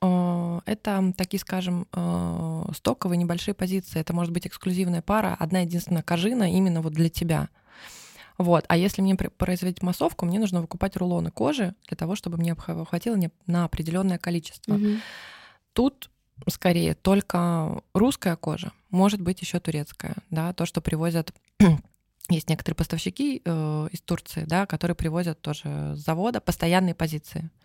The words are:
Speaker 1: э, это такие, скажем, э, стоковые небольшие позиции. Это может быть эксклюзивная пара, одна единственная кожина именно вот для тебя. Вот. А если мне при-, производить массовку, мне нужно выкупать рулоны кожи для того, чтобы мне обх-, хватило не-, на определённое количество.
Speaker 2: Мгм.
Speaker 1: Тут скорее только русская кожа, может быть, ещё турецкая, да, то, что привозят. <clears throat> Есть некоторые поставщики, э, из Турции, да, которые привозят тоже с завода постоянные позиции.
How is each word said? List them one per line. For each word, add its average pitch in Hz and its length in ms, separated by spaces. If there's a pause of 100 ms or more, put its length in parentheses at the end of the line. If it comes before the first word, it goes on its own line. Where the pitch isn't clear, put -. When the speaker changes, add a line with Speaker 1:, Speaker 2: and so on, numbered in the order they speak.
Speaker 1:
э, 175 640
это 196 520
такие, 185 220
скажем, 180 540
э, 170 720 (120)
стоковые 175 440
небольшие 175 340
позиции. 185 480
Это 170 120
может 170 200
быть 175 140
эксклюзивная 180 540
пара, 202 380
одна 170 220
единственная 175 420
кожина 185 480
именно 180 300
вот 160 120
для 165 160
тебя. 160 400 (880)
Вот. 175 320
А 170 80
если 196 260
мне 190 120
при-, 185 140
производить 180 540
массовку, 180 420
мне 180 140
нужно 180 220
выкупать 180 360
рулоны 175 340
кожи 233 440 (120)
для 170 100
того, 170 180
чтобы 170 220
мне 165 160
обх-, 165 320
хватило 214 300
не-, 175 160 (160)
на 175 180
определённое 175 520
количество. 175 580
Speaker 2:
Мгм. 208 280 (680)
Speaker 1:
Тут - 360 (400)
скорее 170 460
только 175 840 (120)
русская 196 420
кожа, - 360 (180)
может 196 320
быть, 180 200
ещё 180 180
турецкая, 156 560 (160)
да, 165 220
то, 170 120
что - 160
привозят. 165 520 (260)
<clears throat> - 680
Есть 160 200
некоторые 160 280
поставщики, 220 680
э, 156 460
из - 100
Турции, - 460
да, 180 180
которые 170 300
привозят 165 460
тоже 147 540
с 147 100
завода 196 360
постоянные 175 540
позиции. 160 540 (160)